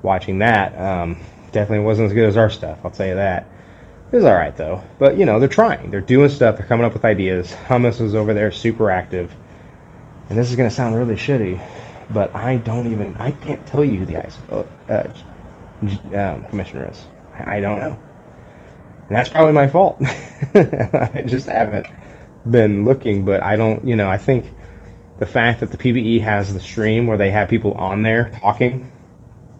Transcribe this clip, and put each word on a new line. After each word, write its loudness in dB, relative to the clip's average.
Watching -2
that, 2
um, -4
definitely 0
wasn't 2
as -2
good 4
as 0
our 6
stuff, -8
I'll -8
tell -6
you -4
that. -2
It 2
was 6
all 8
right, 0
though. -6
But, 6
you 4
know, 4
they're 4
trying. 2
They're -4
doing 6
stuff. 2
They're -10
coming 2
up -2
with -4
ideas. 0
Hummus 2
is -2
over 0
there, 0
super 0
active. -4
And -2
this 0
is -4
gonna 2
sound -2
really -2
shitty, -2
but -2
I -2
don't -4
even, -6
I -6
can't -12
tell 0
you 0
who -4
the -8
I -6
S -14
F -14
L, -6
uh, -2
g-, -8
um, -4
commissioner -10
is. -18
I, -8
I -4
don't -4
know. -8
And -2
that's 0
probably 4
my 6
fault. 2
<laughs> -4
I 2
just -4
haven't -2
been 4
looking, 0
but 2
I 0
don't, 0
you 0
know, 2
I 0
think 0
the -4
fact 0
that -4
the -10
P 0
B 0
E 2
has 0
the -6
stream 0
where 0
they 2
have 0
people 0
on -4
there 2
talking, -2